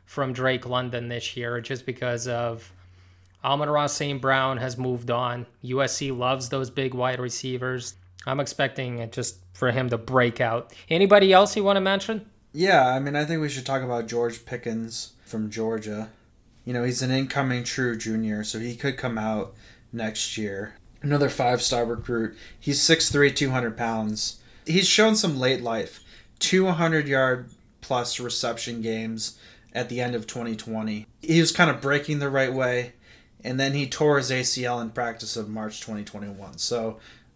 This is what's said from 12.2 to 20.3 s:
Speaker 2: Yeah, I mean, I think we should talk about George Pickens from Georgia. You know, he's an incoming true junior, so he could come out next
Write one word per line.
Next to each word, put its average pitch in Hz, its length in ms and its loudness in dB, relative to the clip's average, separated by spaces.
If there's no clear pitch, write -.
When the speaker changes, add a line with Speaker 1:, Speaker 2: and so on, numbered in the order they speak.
Speaker 2:
Yeah, 160 340 6
I 131 140 2
mean, 143 160 -2
I 151 80 2
think 160 160 0
we 151 80 0
should 131 180 -6
talk 135 160 0
about 120 240 -2
George 117 380 -2
Pickens 117 720 -6
from 107 260 -6
Georgia. 110 600 -4
You 123 80 -6
know, 123 120 0
he's 123 180 -2
an 127 80 0
incoming 131 540 0
true 123 320 -2
junior, 110 480 -2
so 107 160 -6
he 120 160 -6
could 135 200 -2
come 120 220 -4
out 107 360 -2
next 110 460 -6